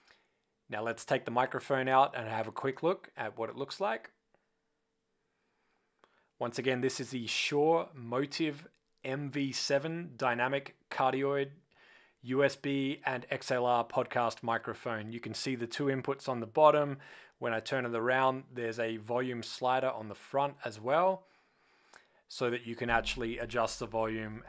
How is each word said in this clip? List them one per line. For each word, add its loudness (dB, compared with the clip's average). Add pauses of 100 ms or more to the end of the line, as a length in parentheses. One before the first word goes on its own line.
(680)
Now -4
let's -4
take 0
the -6
microphone 0
out 6
and -6
have -2
a -10
quick -4
look 0
at -6
what -4
it -12
looks -8
like. -4 (2250)
Once -4
again, 2
this 0
is -8
the -4
Shure 2
Motiv -4 (360)
M -4
V -2
seven -2
Dynamic 0 (140)
Cardioid 2 (760)
U 2
S 6
B -2
and -2
X -2
L 2
R 4
podcast 0
microphone. -4
You -8
can -8
see -2
the -4
two -2
inputs -2
on -2
the -6
bottom. 6 (400)
When -4
I 0
turn -2
it -2
around, 2
there's -4
a 0
volume -2
slider 0
on -6
the -10
front -2 (100)
as -10
well, 2 (1000)
so -2
that -2
you -6
can -2
actually 0
adjust -2
the -6
volume -4